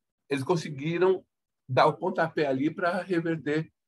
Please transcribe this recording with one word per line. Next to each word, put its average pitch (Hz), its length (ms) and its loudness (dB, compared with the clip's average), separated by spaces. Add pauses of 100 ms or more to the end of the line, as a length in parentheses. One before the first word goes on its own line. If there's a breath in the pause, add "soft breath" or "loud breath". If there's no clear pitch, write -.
(280)
eles 139 160 -2
conseguiram 170 800 0 (440)
dar 135 180 6
o 156 100 2
pontapé 165 500 -2
ali 135 240 0
pra 180 320 -2
reverter 165 680 -2 (160)